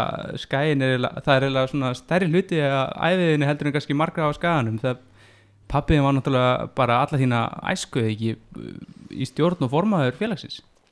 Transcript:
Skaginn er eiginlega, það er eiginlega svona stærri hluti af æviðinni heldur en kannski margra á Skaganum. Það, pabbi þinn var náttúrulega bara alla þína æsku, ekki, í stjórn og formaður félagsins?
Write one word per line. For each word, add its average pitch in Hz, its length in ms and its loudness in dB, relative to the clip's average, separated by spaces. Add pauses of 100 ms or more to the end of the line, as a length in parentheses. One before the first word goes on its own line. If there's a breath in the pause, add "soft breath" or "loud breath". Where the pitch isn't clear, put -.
(340)
Skaginn 139 480 0
er 131 140 2
eiginlega, 127 260 -4
það 139 140 4
er 131 100 2
eiginlega 131 240 0
svona 131 240 -2
stærri 180 340 0
hluti 175 300 0
af 139 300 0 (180)
æviðinni 165 400 2
heldur 147 240 0
en 135 60 -2
kannski 143 200 -2
margra 160 300 0
á 147 60 0
Skaganum. 127 480 0
Það, 127 160 -2 (720 soft breath)
pabbi 147 240 2
þinn 143 100 6
var 139 120 4
náttúrulega 127 560 2
bara 120 280 2
alla 143 200 0
þína 123 220 2 (280)
æsku, 185 320 -4
ekki, 110 320 -2 (760)
í - 200 -6
stjórn 170 320 0
og 123 100 0
formaður 160 460 2
félagsins? - 400 -6 (340)